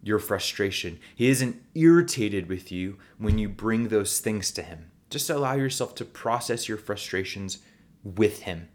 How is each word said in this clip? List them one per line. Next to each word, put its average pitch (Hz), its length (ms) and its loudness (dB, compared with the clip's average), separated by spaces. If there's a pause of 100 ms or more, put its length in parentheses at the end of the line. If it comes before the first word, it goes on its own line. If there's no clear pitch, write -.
your 101 200 2
frustration. 95 800 -4 (160)
He 120 120 4
isn't 127 320 2 (140)
irritated 160 720 4
with 92 220 -6
you 95 280 -6 (180)
when 107 200 2
you 107 120 0
bring 113 400 0
those 101 320 0
things 107 320 -2
to 90 100 -8
him. 82 300 -16 (180)
Just - 180 -4
allow 143 260 0
yourself 135 420 -2
to 120 80 -8
process 117 640 -2
your 107 100 -4
frustrations 95 800 -6 (460)
with 104 380 2
him. 85 320 -8